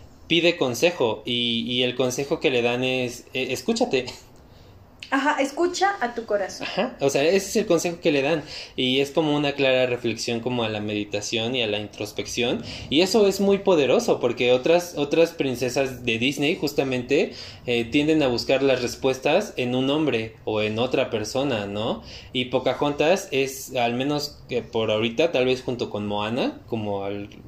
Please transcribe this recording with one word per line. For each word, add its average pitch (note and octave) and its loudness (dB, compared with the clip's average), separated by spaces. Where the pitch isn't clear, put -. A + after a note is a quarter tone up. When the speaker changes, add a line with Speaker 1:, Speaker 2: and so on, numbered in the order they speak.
Speaker 1:
pide E3 2
consejo B2+ 0
y, A#2+ 0
y B2 0
el B2 0
consejo C3 -2
que D#3 2
le A#2+ 2
dan A#2+ 0
es, B2+ -2
eh, C3 -4
"Escúchate". C3 0
Speaker 2:
Ajá, C#4 2
escucha F4+ 0
a A#3+ -4
tu A3+ -6
corazón. G3 -4
Speaker 1:
Ajá, A3 -4
o C#3 4
sea, C#3 2
ese F3+ 4
es - -2
el G#3 2
consejo E3+ 2
que E3 2
le C#3 2
dan D3 0
y B2+ 2
es C#3 -2
como D#3 2
una D3 0
clara C3 4
reflexión A#2+ -2
como A#2 -2
a A2 -2
la G#2+ -4
meditación G#2+ -4
y C3 0
a A2 0
la G#2 -2
introspección, A2 -4
y C#3 4
eso G3 4
es G3 0
muy G3 4
poderoso F3 4
porque B2 2
otras, E3 4
otras D#3 2
princesas B2+ -2
de A2+ 2
Disney C#3+ 0
justamente, C#3 0
eh, A#2+ 2
tienden D3 2
a C3 4
buscar B2+ 2
las C3 4
respuestas C3 0
en B2 0
un C3 0
hombre B2+ 0
o G#2+ 0
en G#2+ 0
otra B2+ 0
persona, A2 -2
¿no? G#2+ -4
Y B2+ 0
Pocahontas C#3+ 0
es, C3+ -4
al A#2+ 0
menos C#3+ -2
que A#2+ -2
por A2 -2
ahorita, A#2 2
tal B2+ 2
vez B2+ 2
junto A#2+ -4
con G#2 -4
Moana, G#2+ -2
como G#2 -4
al, G2+ -8